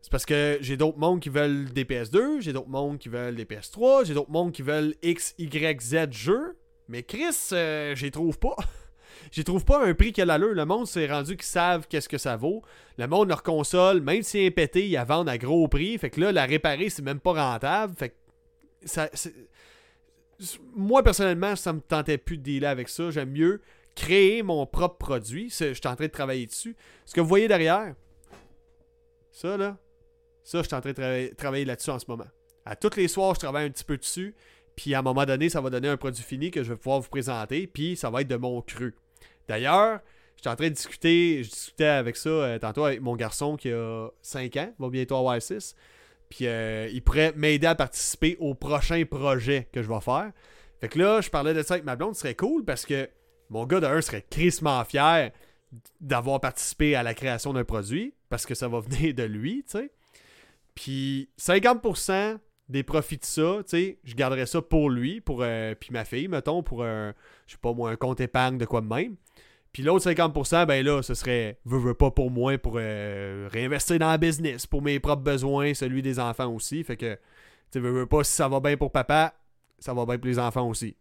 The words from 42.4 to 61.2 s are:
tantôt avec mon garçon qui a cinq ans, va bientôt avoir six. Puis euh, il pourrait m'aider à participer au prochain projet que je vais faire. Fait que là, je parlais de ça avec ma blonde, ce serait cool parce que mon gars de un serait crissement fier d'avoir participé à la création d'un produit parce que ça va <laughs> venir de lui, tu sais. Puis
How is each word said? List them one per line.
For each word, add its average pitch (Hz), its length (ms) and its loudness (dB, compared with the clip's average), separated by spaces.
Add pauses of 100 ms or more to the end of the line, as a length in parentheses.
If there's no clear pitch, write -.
tantôt 110 260 -2
avec 135 160 0
mon 123 160 -2
garçon 143 420 -4
qui 127 140 -6
a 113 380 -6 (140)
cinq 127 340 -8
ans, 190 220 -6
va 131 100 -6
bientôt 131 280 -2
avoir 127 220 2
six. 190 360 -10 (540)
Puis - 180 -6
euh, 113 440 -4
il 123 120 -8
pourrait 156 320 4
m'aider 151 320 2
à 165 80 4
participer - 640 0
au 143 160 -2
prochain 151 500 2
projet 135 640 0
que 123 120 -4
je 107 40 -6
vais 110 140 -4
faire. 165 300 -2 (500)
Fait 113 80 -8
que - 80 -4
là, 208 240 6
je - 80 -4
parlais 151 240 0
de 156 80 0
ça 180 140 -2
avec 160 100 -4
ma 131 100 -4
blonde, 185 200 -4
ce - 60 -10
serait 131 120 -4
cool 262 320 -2
parce 131 220 -6
que 135 200 -2 (440)
mon 113 160 -4
gars 180 120 4
de 160 60 2
un 147 160 2
serait 107 260 -6
crissement 147 560 2
fier 143 480 4 (720)
d'avoir 135 400 0
participé 147 540 0
à 123 80 2
la 117 100 -2
création 131 400 -4
d'un 127 100 0
produit 113 520 -4 (140)
parce - 180 -6
que 123 80 -6
ça 127 120 -6
va 117 120 -2
<laughs> - 20 -6
venir 139 320 0
de 123 100 -2
lui, 117 400 -4
tu - 140 -8
sais. 277 140 -6 (840)
Puis 135 640 -6